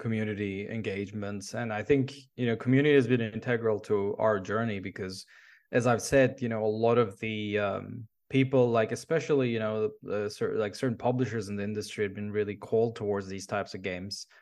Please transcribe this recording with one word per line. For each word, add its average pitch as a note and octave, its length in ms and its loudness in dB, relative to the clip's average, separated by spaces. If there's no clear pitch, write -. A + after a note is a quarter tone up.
community G#2 680 -4
engagements, G2+ 840 -6
and A#2 180 -4
I G#2+ 120 -4
think, C3+ 280 2
you B2 120 -2
know, A2+ 100 2
community C#3+ 400 6
has B2 100 6
been A#2+ 140 4
integral A2 640 0
to G2+ 360 0
our G#2+ 220 4
journey G2+ 400 -2
because, F#2+ 440 -8
as B2 160 2
I've A#2 160 4
said, C3 400 4
you A#2+ 60 0
know, A2 160 -2
a - 20 2
lot A2+ 320 4
of G#2+ 220 2
the, G#2+ 400 -2
um, G2+ 480 -2
people, C3 420 4
like, A2+ 220 2
especially, C#3 580 0
you A#2 80 0
know, G#2+ 320 -2
uh, G#2 180 -2
cer-, G#2+ 280 -4
like, G#2 180 -2
certain A#2+ 220 -2
publishers A#2 520 -2
in G2+ 80 -6
the G2+ 80 -4
industry G#2+ 400 -4
had F#2+ 100 -4
been G#2 160 -8
really G#2 260 -2
cold A2+ 400 0
towards G2+ 320 -2
these F#2+ 180 -10
types G2+ 280 -4
of F#2+ 80 -12
games. F#2+ 440 -8